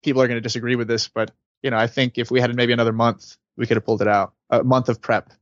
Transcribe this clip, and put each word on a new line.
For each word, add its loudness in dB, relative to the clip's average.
people 2
are 4
gonna -2
disagree -4
with -4
this, -2
but, -4
you -2
know, 0
I 2
think -4
if -4
we 2
had 0
maybe 2
another 2
month, -2
we -4
could 2
have -2
pulled 0
it 2
out. 2
A 2
month 2
of -2
prep. -2